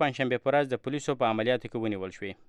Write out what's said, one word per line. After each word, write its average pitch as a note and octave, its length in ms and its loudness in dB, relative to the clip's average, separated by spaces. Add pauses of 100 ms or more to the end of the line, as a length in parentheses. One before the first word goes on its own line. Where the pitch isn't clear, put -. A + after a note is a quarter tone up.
پنجشنبې B2+ 420 0
په C3+ 80 0
ورځ C#3+ 220 4
د A#2 100 -2
پولیسو C#3 380 -2
په A#2 100 4
عملیاتو A2+ 400 0
کې B2 140 -6
ونیول F#2+ 320 -4
شوې. G2+ 160 -8 (160)